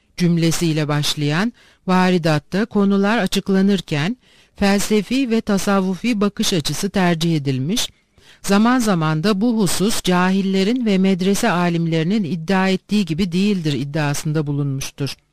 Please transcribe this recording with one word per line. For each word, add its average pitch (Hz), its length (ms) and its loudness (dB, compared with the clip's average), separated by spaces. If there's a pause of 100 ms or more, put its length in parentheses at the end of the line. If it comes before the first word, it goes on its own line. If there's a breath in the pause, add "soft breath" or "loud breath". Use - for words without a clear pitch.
(180)
cümlesiyle 165 680 0
başlayan 147 640 -2 (340 soft breath)
varidatta 185 800 0
konular 202 520 2
açıklanırken 190 1000 0 (380 soft breath)
felsefi 214 760 0
ve 226 120 0
tasavvufi 196 800 0
bakış 208 320 0
açısı 165 360 -4
tercih 170 460 0
edilmiş, 143 540 -2 (520 soft breath)
zaman 220 380 2
zaman 160 440 0
da 196 180 0
bu 226 200 0
husus 190 420 0
cahillerin 190 840 0
ve 196 120 2
medrese 190 540 2
alimlerinin 170 720 0
iddia 185 460 0
ettiği 196 360 0
gibi 160 260 -2
değildir 185 420 0
iddiasında 147 760 -2
bulunmuştur. 143 680 -4 (180)